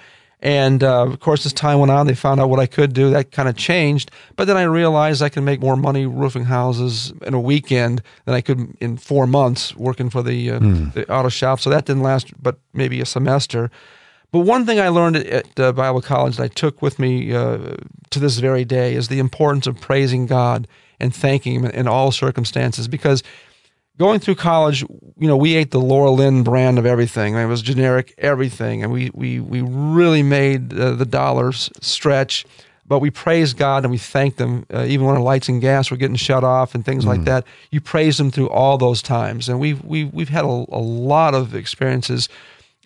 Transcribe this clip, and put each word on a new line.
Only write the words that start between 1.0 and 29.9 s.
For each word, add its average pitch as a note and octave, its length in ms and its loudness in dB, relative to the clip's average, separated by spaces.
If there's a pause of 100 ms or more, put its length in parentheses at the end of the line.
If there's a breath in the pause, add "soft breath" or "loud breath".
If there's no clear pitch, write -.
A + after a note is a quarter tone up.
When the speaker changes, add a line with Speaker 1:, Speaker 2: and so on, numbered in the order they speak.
Speaker 1:
of C3 160 -2
course, D3+ 260 0
as C#3+ 60 -4
time D3 280 2
went C#3 120 6
on, C#3+ 160 4
they B2+ 80 2
found C3+ 240 0
out C3+ 100 2
what C3 120 2
I B2+ 40 2
could C#3 280 0
do. C3+ 160 4
That C#3 220 0
kinda C3 200 -2
changed. D3 580 0 (280 loud breath)
But G3 100 0
then G3 80 4
I F#3 80 2
realized D#3 580 2
I D3 60 0
can C#3+ 160 -2
make C#3 160 0
more C3 160 2
money C#3 300 0
roofing B2+ 400 -2
houses B2 640 -2 (140)
in C3 80 -4
a B2+ 80 2
weekend B2 600 0 (220 soft breath)
than B2+ 120 -2
I B2+ 60 0
could B2+ 380 -4
in A#2 160 -6
four C3+ 320 0
months B2+ 480 0
working B2 340 -4
for B2 140 -4
the, A#2+ 280 -4
uh, A#2 80 -4
Speaker 2:
Hmm. F2 340 2
Speaker 1:
the - 200 -8
auto B2+ 140 0
shop. C3 320 -2
So C#3 100 -4
that C#3+ 160 0
didn't C3+ 180 -2
last C3+ 280 -2 (100)
but C3 160 -2 (160)
maybe B2+ 280 -4
a B2 40 -6
semester. B2+ 640 -2 (640 soft breath)
But E3+ 100 2
one A#3 240 2
thing A3 140 2
I F#3+ 80 2
learned E3+ 300 2
at, - 80 -4
at, - 340 -4
uh, B2+ 140 4
Bible C3 280 -2
college C3 360 0
that B2+ 60 -2
I B2 40 -2
took - 340 -4
with C#3+ 180 -2
me, B2+ 340 -2
uh, A#2 420 -4 (360)
to C#3 80 -4
this C3+ 180 0
very B2+ 260 0
day B2 320 0
is A#2+ 140 -4
the C3+ 100 -2
importance C#3 480 0
of B2 140 -6
praising C3 440 0
God A#2+ 440 0 (320 soft breath)
and B2 120 -2
thanking C3+ 420 -2
him B2 100 -2
in B2 220 -2
all C3 260 2
circumstances. B2 760 -2
Because C3+ 360 0 (760 loud breath)
going G3+ 220 4
through G3 160 0
college, D#3 460 2
you - 460 -6
know, C#3+ 80 6
we D#3 200 4
ate D#3 160 0
the C3 80 2
Laura C3+ 320 4
Lynn C3 320 4
brand B2+ 360 4
of A#2 60 2
everything. A#2 500 0
It A2+ 120 0
was A#2 140 -2
generic B2+ 560 0
everything. A#2+ 640 -4
And A2 100 -4
we, B2+ 200 -4
we, B2 260 -6
we B2 220 -6
really D3+ 600 2